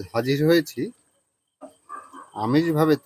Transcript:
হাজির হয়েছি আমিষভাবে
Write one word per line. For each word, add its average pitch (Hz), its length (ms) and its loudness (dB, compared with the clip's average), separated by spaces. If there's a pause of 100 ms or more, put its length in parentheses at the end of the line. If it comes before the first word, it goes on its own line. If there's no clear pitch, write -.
(140)
হাজির 127 340 0
হয়েছি 160 340 2 (1600)
আমিষভাবে 156 520 2 (100)